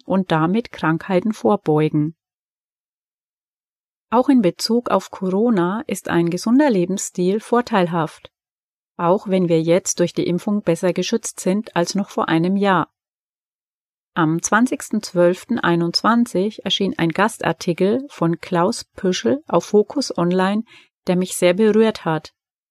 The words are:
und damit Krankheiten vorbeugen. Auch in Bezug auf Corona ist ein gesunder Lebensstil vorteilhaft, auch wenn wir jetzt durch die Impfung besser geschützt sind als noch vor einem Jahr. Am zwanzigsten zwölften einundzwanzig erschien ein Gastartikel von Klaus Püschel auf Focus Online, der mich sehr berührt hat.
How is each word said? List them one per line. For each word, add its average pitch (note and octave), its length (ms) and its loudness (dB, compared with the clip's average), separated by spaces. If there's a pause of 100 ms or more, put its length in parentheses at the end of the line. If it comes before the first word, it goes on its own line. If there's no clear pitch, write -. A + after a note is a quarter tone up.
und F#3+ 260 0
damit F3 400 0
Krankheiten F3+ 640 -2
vorbeugen. D#3 800 0 (1900)
Auch B3 200 2
in C4 120 6
Bezug A3+ 480 0
auf F#3+ 220 0
Corona F#3+ 760 0
ist - 200 -8
ein E3+ 220 2
gesunder A#3+ 400 2
Lebensstil F#3 720 -2
vorteilhaft, F3+ 880 -2 (680)
auch F3+ 320 0
wenn F#3 220 2
wir E3+ 100 4
jetzt E3 400 0
durch F3 140 0
die - 140 -2
Impfung G3+ 340 -2
besser E3+ 320 0
geschützt - 460 -4
sind G3+ 360 -4
als E3+ 200 -2
noch F#3+ 160 -4
vor - 180 -4
einem E3+ 260 0
Jahr. G3 380 0 (1200)
Am E3 300 0
zwanzigsten A3+ 580 -2
zwölften F3+ 560 0
einundzwanzig F#3 1080 0
erschien F#3+ 360 -2
ein E3 100 2
Gastartikel F#3+ 960 -2
von E3+ 320 -2
Klaus F#3 460 -2
Püschel A3+ 640 -2
auf - 180 0
Focus G#3 500 0
Online, F#3 480 0 (440)
der F#3 80 2
mich F#3 200 -2
sehr F3+ 200 2
berührt G#3+ 500 2
hat. D#3+ 280 -4 (380)